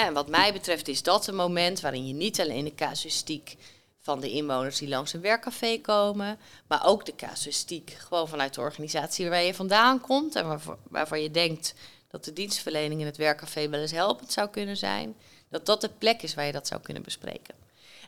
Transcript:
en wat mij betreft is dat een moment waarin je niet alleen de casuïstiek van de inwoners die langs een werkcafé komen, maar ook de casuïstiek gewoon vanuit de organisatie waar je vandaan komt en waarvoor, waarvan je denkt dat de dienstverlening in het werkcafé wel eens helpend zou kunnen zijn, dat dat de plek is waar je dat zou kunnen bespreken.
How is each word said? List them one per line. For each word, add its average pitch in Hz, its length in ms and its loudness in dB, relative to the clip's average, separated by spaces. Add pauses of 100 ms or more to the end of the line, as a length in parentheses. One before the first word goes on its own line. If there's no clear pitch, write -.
en 165 80 2
wat 143 160 0
mij 185 240 6
betreft 175 340 -2
is 135 160 -2
dat 208 240 6
een 196 80 -4
moment 180 460 2
waarin 131 260 -2
je 131 60 -6
niet 175 280 -2
alleen 147 220 -2
de 151 120 -6
casuïstiek - 840 -4 (460)
van 143 160 -2
de 131 120 -6
inwoners 135 460 0
die 147 100 -4
langs 139 260 -2
een 165 80 -8
werkcafé 226 600 0
komen, 208 560 2 (300)
maar - 180 0
ook 202 200 6
de 156 100 -8
casuïstiek - 840 -8
gewoon 165 300 -2
vanuit 143 260 -2
de - 80 -6
organisatie 151 680 -2
waar 175 140 4
je 180 100 2
vandaan 214 480 6
komt 285 340 2
en 175 120 0
waarvoor, 156 300 -6 (120)
waarvan 156 320 0
je 156 100 -2
denkt 165 420 0 (340)
dat - 180 -14
de 156 80 -10
dienstverlening 156 680 -2
in 151 40 -2
het 147 120 -6
werkcafé 151 520 0
wel 147 100 -2
eens 156 120 -4
helpend 185 400 0
zou 208 180 0
kunnen 202 280 -6
zijn, 214 380 -4 (340)
dat 156 160 -8
dat 208 160 4
de - 160 -2
plek 226 240 2
is 156 120 -8
waar 147 120 -2
je 143 60 -2
dat 143 160 -8
zou - 140 -4
kunnen - 220 -10
bespreken. - 520 -12 (520)